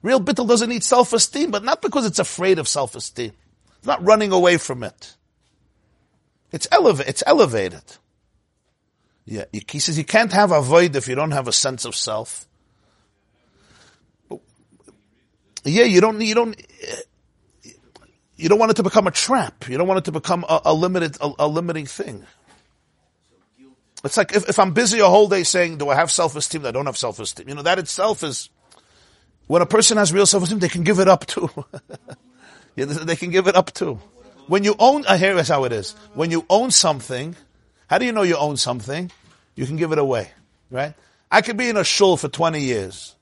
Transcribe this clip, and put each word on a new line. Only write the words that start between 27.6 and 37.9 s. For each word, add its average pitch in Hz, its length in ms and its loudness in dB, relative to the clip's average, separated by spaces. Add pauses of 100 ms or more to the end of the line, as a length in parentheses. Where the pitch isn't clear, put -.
that 175 160 0
itself 190 440 -4
is, 147 260 -10 (960)
when 175 160 2
a - 40 2
person 226 300 4
has 190 160 2
real 196 140 4
self-esteem, 190 340 0
they 175 80 0
can 175 160 -4
give 190 160 2
it 190 80 6
up - 180 4
too. 175 280 -6
<laughs> 147 60 -14 (1160)
Yeah, 131 80 -4
they, 147 220 -6
they 165 100 -2
can 175 160 -8
give 185 160 2
it 180 80 2
up 185 160 0
too. 139 260 -6 (480)
When 196 160 0
you 208 160 2
own, 269 260 4
uh, 190 140 2
here 190 180 2
is 160 120 0
how 143 160 2
it 120 80 -2
is. 104 240 -8 (180)
When 160 160 -2
you 165 180 -2
own 220 220 2
something, 147 640 -2 (540)
how 170 100 2